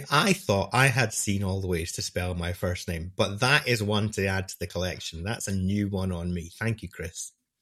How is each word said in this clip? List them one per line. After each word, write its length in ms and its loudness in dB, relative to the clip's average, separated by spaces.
I 240 6
thought 380 2
I 160 6
had 260 2
seen 300 0
all 180 0
the 60 -2
ways 260 0
to 80 -6
spell 340 -2
my 180 -2
first 340 -2
name, 280 -4
but 260 0
that 260 4
is 160 2
one 280 2
to 160 0
add 220 0
to 100 -12
the 80 -6
collection. 560 -4
That's 240 -6
a 80 -2
new 340 0
one 220 -2
on 220 -4
me. 240 -6
Thank 240 -2
you, 80 -10
Chris. 440 -12